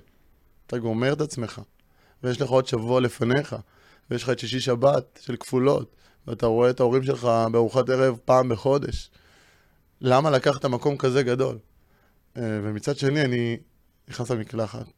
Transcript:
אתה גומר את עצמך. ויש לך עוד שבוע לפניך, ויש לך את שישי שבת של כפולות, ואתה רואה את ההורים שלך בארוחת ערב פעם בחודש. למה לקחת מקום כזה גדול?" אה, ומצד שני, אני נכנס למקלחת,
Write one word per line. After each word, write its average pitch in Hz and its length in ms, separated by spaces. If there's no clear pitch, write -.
אתה 123 120
גומר 117 340
את 147 80
עצמך. 120 400
ויש 123 180
לך 127 100
עוד 131 160
שבוע 120 340
לפניך, 123 560
ויש 120 120
לך 123 80
את 120 80
שישי 123 220
שבת 127 640
של 120 140
כפולות, 131 600
ואתה 117 200
רואה 117 240
את 127 100
ההורים 127 220
שלך 127 260
בארוחת 117 380
ערב 131 340
פעם 127 240
בחודש. 135 600
למה 131 300
לקחת 139 340
מקום 139 320
כזה 131 260
גדול?" 123 360
אה, 123 60
ומצד 107 340
שני, 139 280
אני 120 320
נכנס 123 220
למקלחת, 113 560